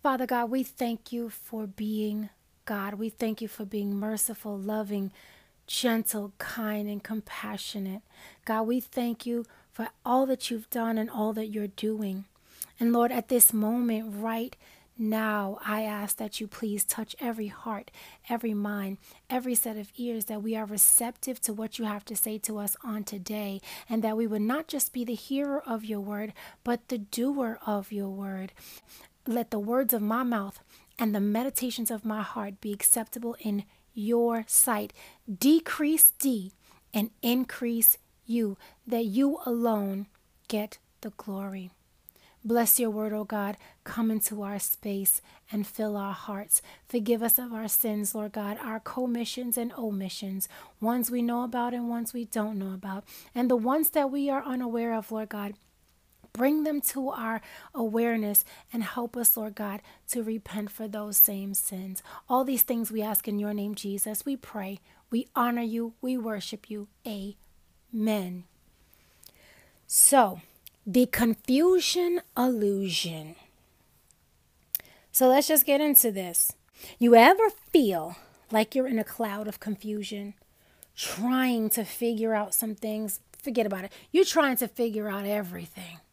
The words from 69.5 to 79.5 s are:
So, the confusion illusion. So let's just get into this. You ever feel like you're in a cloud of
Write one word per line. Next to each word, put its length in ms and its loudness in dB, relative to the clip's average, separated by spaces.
So, 520 6
the 180 6
confusion 1120 4
illusion. 1000 0
So 160 6
let's 200 8
just 200 6
get 140 4
into 300 6
this. 420 -2
You 160 10
ever 380 12
feel 440 4
like 240 2
you're 140 2
in 100 0
a 60 0
cloud 440 -4
of 120 -8